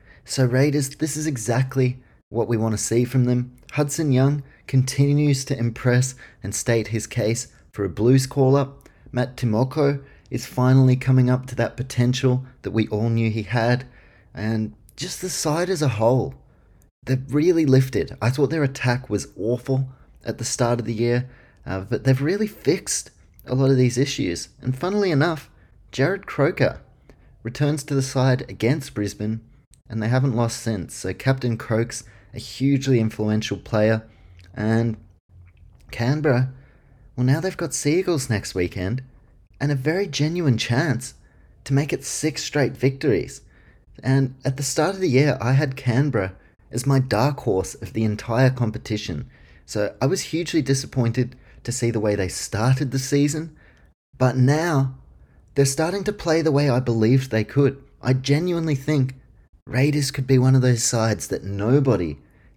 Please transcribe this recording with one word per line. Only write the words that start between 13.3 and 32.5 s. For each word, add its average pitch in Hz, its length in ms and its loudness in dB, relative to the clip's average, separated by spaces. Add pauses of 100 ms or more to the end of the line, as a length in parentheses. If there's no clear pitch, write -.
had. 120 420 0 (480)
And 110 400 -4 (220)
just - 260 -10
the 185 80 -6
side 170 400 -2
as 175 120 -2
a 147 80 2
whole, 113 460 2 (680)
they've 131 280 -2
really 165 320 2
lifted. 131 560 2
I 113 80 2
thought 131 200 2
their 156 140 0
attack 127 460 -2
was 104 180 -4 (100)
awful 131 520 -2 (360)
at 113 120 -6
the 120 80 -8
start 120 340 0
of 110 60 -8
the 117 80 -4
year, 120 360 0 (360)
uh, 95 160 -6
but 101 240 -6
they've 135 160 4
really 202 260 0
fixed - 640 -4 (340)
a - 80 -4
lot 135 160 4
of 135 80 4
these 127 200 4
issues. 98 520 -2 (120)
And 131 160 -4
funnily 196 340 0
enough, 156 380 0 (420)
Jarrod 185 340 -2
Croker - 560 0 (640)
returns 143 400 -2
to - 100 -8
the 135 80 0
side 131 480 0
against 131 440 -2
Brisbane, 107 480 -4 (480)
and 110 120 -4
they 107 60 -2
haven't 127 280 2
lost 117 260 -2
since. 107 340 -4
So 95 180 -6
Captain 127 440 -2
Croak's - 480 -4 (280)
a 131 60 -10
hugely 135 600 0